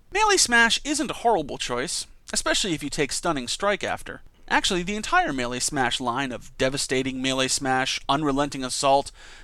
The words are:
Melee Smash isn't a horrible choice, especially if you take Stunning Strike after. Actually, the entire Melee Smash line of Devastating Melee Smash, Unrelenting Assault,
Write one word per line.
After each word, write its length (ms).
Melee 260
Smash 460
isn't 280
a 40
horrible 440
choice, 480
especially 400
if 100
you 60
take 220
Stunning 360
Strike 360
after. 380
Actually, 360
the 140
entire 340
Melee 280
Smash 400
line 320
of 260
Devastating 640
Melee 260
Smash, 520
Unrelenting 560
Assault, 460